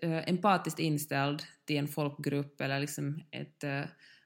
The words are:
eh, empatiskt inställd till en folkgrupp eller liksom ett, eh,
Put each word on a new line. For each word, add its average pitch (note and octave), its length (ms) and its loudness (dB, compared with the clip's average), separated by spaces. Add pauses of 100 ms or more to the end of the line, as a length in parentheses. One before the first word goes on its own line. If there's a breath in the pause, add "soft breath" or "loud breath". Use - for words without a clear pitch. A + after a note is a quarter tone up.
eh, D#3+ 280 0
empatiskt F3+ 500 4
inställd D3 640 2 (220)
till D3+ 120 0
en C#3+ 100 2
folkgrupp C#3+ 760 -2
eller C#3 180 0
liksom C#3+ 420 -4 (100)
ett, C#3 320 -10
eh, C#3+ 180 -2 (440 soft breath)